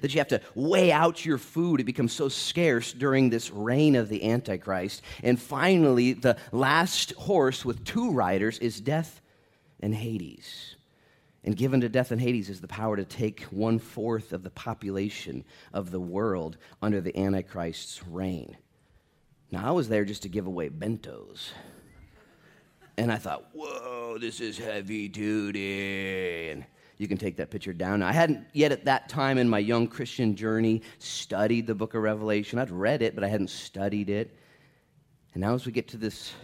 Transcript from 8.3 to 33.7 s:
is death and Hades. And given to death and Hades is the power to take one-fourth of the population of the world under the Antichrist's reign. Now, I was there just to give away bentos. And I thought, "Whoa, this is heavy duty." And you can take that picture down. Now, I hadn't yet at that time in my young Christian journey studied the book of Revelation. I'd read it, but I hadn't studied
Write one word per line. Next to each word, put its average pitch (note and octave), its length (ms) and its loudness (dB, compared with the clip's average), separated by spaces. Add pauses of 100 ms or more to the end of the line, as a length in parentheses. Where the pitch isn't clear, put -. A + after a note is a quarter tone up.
is A#2 220 -4
death D3+ 400 -4 (580)
and G#2+ 160 -2
Hades. G#2+ 800 -8 (680)
And G#2 120 0
given C3 260 4
to A#2+ 60 2
death B2 220 2
and A#2 100 0
Hades A#2+ 300 0
is F#2 100 -10
the F2 60 -12
power G#2+ 300 -2
to G2 80 -2
take G#2+ 400 -4
one-fourth A2 880 -2
of F2+ 100 -6
the F#2 80 -12
population G2 920 -6 (280)
of F2+ 200 -6
the F#2 80 -4
world F2+ 560 -4 (260)
under G#2 180 0
the F2 160 -6
Antichrist's F2+ 920 -4
reign. F2 480 -6 (960)
Now, F#2+ 140 -4
I C#3 60 2
was D#3+ 160 0
there G#2+ 160 2
just G2 180 -6
to G2 60 -10
give F#2 180 -4
away F2 220 -4
bentos. C#2 840 -8 (1500)
And A#2 140 2
I A2 60 2
thought, E2+ 360 -8
"Whoa, A#2+ 640 -10
this A2+ 220 -6
is A2 180 -6
heavy G#2 520 -6
duty." G2 1400 -2
And C#2 140 -10 (340)
you G2+ 100 -4
can F#2+ 100 -2
take F#2 200 -6
that D#2+ 120 -8
picture G2 220 -8
down. F2+ 260 -2
Now, F#2+ 80 2
I F#2+ 60 2
hadn't D#3+ 400 2
yet D3 180 4
at C3+ 140 -2
that C3 240 2
time C3+ 300 2
in B2 100 6
my G#2+ 100 4
young A#2 300 2
Christian A#2 480 -2
journey A2 460 2 (180)
studied A2+ 640 0
the A2+ 80 0
book A2 200 -4
of A2+ 80 0
Revelation. G#2+ 580 0
I'd C3+ 100 -4
read G#2 320 0
it, A2+ 140 0
but G2+ 80 -2
I G2 40 0
hadn't G2+ 220 0
studied G2+ 580 -4